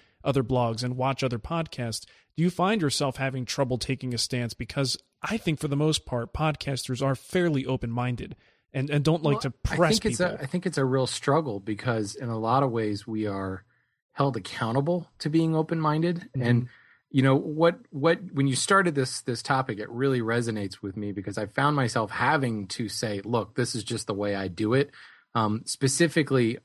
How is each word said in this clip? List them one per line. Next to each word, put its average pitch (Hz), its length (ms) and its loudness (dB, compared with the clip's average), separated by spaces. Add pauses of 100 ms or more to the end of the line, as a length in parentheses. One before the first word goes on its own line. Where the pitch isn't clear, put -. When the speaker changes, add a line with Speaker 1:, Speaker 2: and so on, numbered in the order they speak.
(240)
Speaker 1:
other 135 180 2
blogs 117 400 0
and 123 140 -4
watch 127 260 -2
other 123 160 0
podcasts. 131 680 -6 (320)
Do 156 40 2
you 175 60 4
find 190 320 0
yourself 143 360 0
having 131 280 -4
trouble 127 320 -2
taking 127 380 -4
a 113 40 -4
stance? 120 360 -4
Because 127 420 -4 (260)
I 214 140 -4
think 160 240 -2
for 156 80 -2
the 139 80 0
most 151 300 2
part, 117 260 -6
podcasters 139 720 -2
are 135 100 2
fairly 156 520 0
open-minded 123 680 -2 (380)
and, 135 180 -2
and 147 140 2
don't 156 200 4
like 147 120 4
Speaker 2:
Well, - 60 -2
Speaker 1:
to 135 80 -2
press - 300 0
Speaker 2:
I 170 80 6
think 220 140 4
Speaker 1:
people. 180 240 2
Speaker 2:
it's 170 140 -4
a, 147 40 -8
I - 20 -4
think 180 200 -2
it's 160 120 -4
a 139 60 4
real 131 240 2
struggle 139 500 0
because 107 560 -2
in 127 140 -6
a 113 100 -2
lot 117 240 4
of 135 80 2
ways 107 360 -2
we 107 200 -2
are 95 380 -4 (480)
held 139 240 0
accountable 139 720 -2 (120)
to 156 100 -4
being 160 260 2
open-minded. 160 600 0 (180)
Speaker 1:
Mm-hmm. 131 60 -2
Speaker 2:
And, 123 260 4 (420)
you 135 120 2
know, 135 120 6
what, 160 460 2 (100)
what, 165 300 2 (120)
when 139 140 2
you 135 80 2
started 185 400 4
this, 135 280 -2
this 120 200 -4
topic, 131 380 0
it 107 100 -8
really 127 300 0
resonates 113 600 -2
with 98 140 -8
me 104 140 -6
because 98 280 -6
I 107 80 -4
found 139 280 2
myself 117 380 0
having 123 560 0
to 110 200 -6
say, 101 360 -4
"Look, 110 320 -2
this 120 180 0
is 113 80 -4
just 101 240 -6
the 107 80 -4
way 101 220 -2
I 98 100 -2
do 107 280 0
it." 139 160 2 (440)
Um, 110 300 0
specifically 135 1000 2